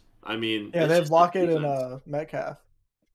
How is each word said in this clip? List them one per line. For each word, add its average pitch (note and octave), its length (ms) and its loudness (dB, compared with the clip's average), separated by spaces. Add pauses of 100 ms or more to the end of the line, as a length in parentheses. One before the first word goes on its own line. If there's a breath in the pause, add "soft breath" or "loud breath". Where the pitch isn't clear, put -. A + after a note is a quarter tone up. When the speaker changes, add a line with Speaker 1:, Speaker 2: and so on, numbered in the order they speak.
(240)
Speaker 1:
I G#2+ 140 -6
mean, A2 360 -4
Speaker 2:
Yeah, E3+ 100 2
Speaker 1:
it's D3+ 60 2
Speaker 2:
they E3 60 4
have F3 80 4
Speaker 1:
just D3+ 60 -4
the E3 60 2
Speaker 2:
Lockett F3 340 4
and, D#3 140 2
Speaker 1:
defense. C#3 200 -2
Speaker 2:
uh, B2+ 220 -10
Metcalf. D3 520 -6 (580)